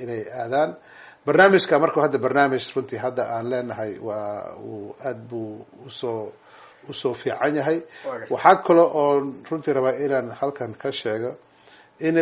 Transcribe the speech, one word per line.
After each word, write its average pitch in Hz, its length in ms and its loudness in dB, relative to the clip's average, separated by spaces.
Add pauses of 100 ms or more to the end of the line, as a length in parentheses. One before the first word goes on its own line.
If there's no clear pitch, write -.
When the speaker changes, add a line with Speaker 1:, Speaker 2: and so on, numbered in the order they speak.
Speaker 1:
inay 120 200 -6 (100)
aadaan. 127 380 0 (560)
Barnaamijka 165 520 6
marka 156 220 2
hadda 143 180 2
barnaamij 131 460 2 (100)
runtii 127 240 -4
hadda 123 300 -4
aan 117 220 -4
leenahay 113 500 -6
waa 104 560 -8
uu 107 380 -12 (100)
aad 123 240 -8
buu 110 380 -10 (200)
u 131 40 -18
soo, 113 420 -6 (560)
u 147 40 -10
soo 127 220 -2
fiican 139 420 -2
yahay. 151 220 0 (280)
Speaker 2:
Waa 123 120 -6
gartay. 110 120 -10
Speaker 1:
Waxaa 175 340 6
kale 170 160 8
oo 143 400 4 (300)
runtii 156 220 -2
rabaa 131 280 0
inaan 135 320 0
halkan 135 420 -4
ka - 180 -6
sheego 113 440 -4 (640)
in 160 220 2